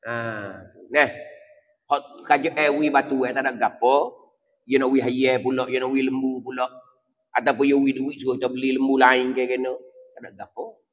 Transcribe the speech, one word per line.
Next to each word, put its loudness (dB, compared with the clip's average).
Ha, -8
neh. 2
Hot -4
kerajaan 2
wi 0
batu 0
eh, -4
tak -2
ada -6
gapo. 0
Ya 4
nak 2
wi 4
hayal 0
pula, -2
ya -2
nak -2
wi 0
lembu -4
pula. -4
Ataupun 2
ya 4
wi 2
duit -6
suruh -2
kita -4
beli -2
lembu 2
lain 4
ke -2
kena. -2
Tak -20
ada -18
gapo. -16